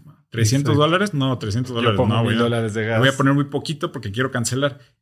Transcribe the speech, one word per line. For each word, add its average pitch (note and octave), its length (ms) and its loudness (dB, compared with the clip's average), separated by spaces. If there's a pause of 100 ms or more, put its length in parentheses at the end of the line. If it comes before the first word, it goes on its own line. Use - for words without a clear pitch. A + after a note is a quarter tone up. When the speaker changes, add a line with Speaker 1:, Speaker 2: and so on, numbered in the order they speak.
(300)
Speaker 1:
"Trescientos C3+ 420 2
Speaker 2:
Exacto. D3 100 4
Speaker 1:
dólares." F#3 320 2
"No, C3+ 260 0
trescientos A#2+ 320 -4
Speaker 2:
Yo B2 40 -8
Speaker 1:
dólares, A2+ 220 2
Speaker 2:
pongo G2+ 180 2
Speaker 1:
no, A#2 80 2
güey, A#2 120 2
Speaker 2:
mil A#2 80 2
dólares A#2 300 0
de A2 120 -2
gas. A2+ 140 0
Speaker 1:
voy C3 100 4
a C3+ 80 0
poner C#3 160 4
muy C#3+ 120 0
poquito D3 460 -6
porque A2 200 -8
quiero B2+ 200 -4
cancelar." C3 480 -4 (220)